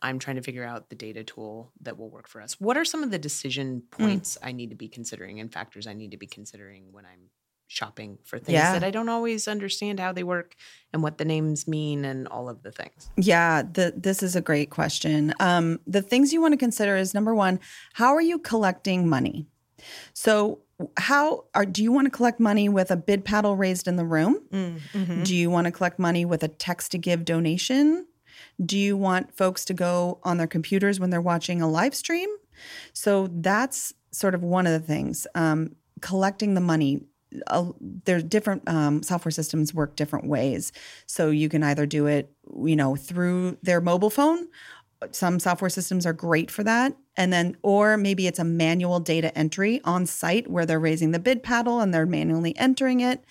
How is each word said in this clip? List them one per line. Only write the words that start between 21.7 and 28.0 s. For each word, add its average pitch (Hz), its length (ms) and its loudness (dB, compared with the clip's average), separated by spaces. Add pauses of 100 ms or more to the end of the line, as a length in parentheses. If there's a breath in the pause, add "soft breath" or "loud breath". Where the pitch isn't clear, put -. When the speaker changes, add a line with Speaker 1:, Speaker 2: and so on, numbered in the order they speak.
Speaker 2:
you 226 80 4
wanna 269 180 4
collect 240 300 0
money 208 300 4
with 190 200 2
a 185 60 2
bid 196 300 0
paddle 208 320 2
raised 185 300 0
in 180 100 0
the 170 80 0
room? 165 340 2 (100)
Speaker 3:
Mm, 175 300 -4 (140)
mm-hmm. 175 300 -2
Speaker 2:
Do 185 120 0
you 170 140 2
wanna 170 220 2
collect 180 280 -2
money 175 240 2
with 170 200 0
a 160 40 -2
text - 460 -6
to 190 40 -4
give 170 280 0
donation? 254 800 2 (600 loud breath)